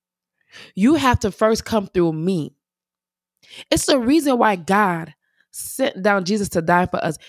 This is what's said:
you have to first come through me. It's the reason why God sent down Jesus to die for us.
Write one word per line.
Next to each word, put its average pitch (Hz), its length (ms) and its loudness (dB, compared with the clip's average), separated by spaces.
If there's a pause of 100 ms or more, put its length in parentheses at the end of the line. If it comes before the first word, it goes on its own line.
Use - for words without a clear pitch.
(720)
you 226 200 4
have 269 260 2
to 208 100 -2
first 220 360 0
come 214 220 -2
through 170 260 0
me. 160 420 -4 (1120)
It's - 180 0
the 294 120 2
reason 277 380 2
why 214 180 2
God 175 580 -2 (360)
sent - 520 -6
down 202 220 2
Jesus 202 260 -2
to 175 120 -2
die 175 240 2
for - 180 -4
us. 160 140 -4 (120)